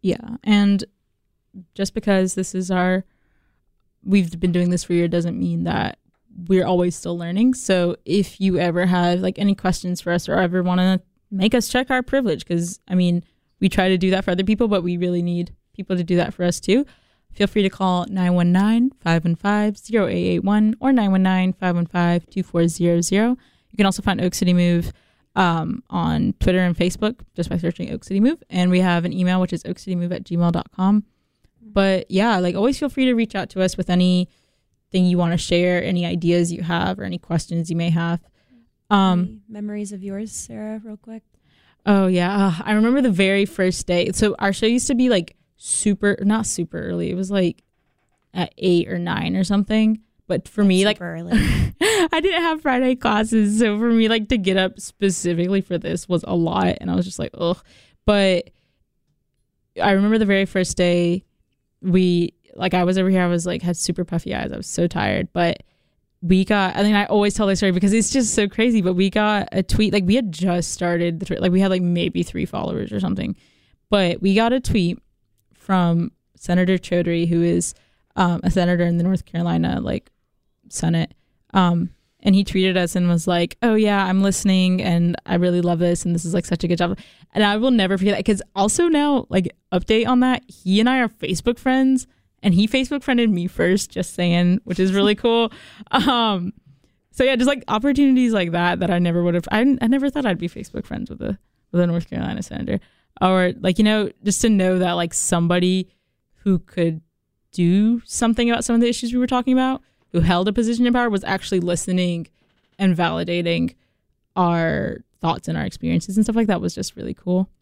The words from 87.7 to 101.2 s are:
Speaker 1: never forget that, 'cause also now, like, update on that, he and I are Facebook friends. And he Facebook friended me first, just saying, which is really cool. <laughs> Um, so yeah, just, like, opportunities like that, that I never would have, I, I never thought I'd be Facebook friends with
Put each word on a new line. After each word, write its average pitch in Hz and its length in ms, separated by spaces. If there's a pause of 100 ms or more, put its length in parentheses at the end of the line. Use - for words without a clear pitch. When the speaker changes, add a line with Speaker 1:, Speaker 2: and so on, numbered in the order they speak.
Speaker 1:
never 196 260
forget 196 180
that, - 80
'cause 202 180 (140)
also 214 320
now, 294 420
like, 180 240 (200)
update 220 340
on 247 140
that, 254 280
he 190 300
and 226 80
I 262 120
are 240 100
Facebook - 500
friends. 262 480 (380)
And 196 80
he 196 140
Facebook 262 360
friended 240 260
me 175 180
first, 185 420
just - 260
saying, 175 500
which 175 120
is 190 140
really 202 240
cool. 226 340 (220)
<laughs> - 200
Um, 220 600 (600)
so - 120
yeah, 262 140
just, 247 100
like, 285 220
opportunities 254 640
like 180 180
that, 175 300
that 185 100
I 175 80
never 175 240
would 175 100
have, 170 160
I, 214 120 (200)
I 226 60
never 269 220
thought 269 160
I'd 190 140
be 175 100
Facebook - 360
friends - 240
with - 120